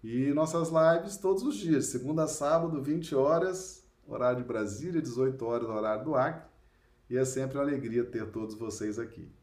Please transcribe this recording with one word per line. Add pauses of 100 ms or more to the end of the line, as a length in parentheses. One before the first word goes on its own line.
E
nossas
lives
todos
os
dias,
segunda
a
sábado,
vinte
horas, (240)
horário
de
Brasília,
dezoito
horas,
horário
do
Acre. (600)
E
é
sempre
uma
alegria
ter
todos
vocês
aqui (100)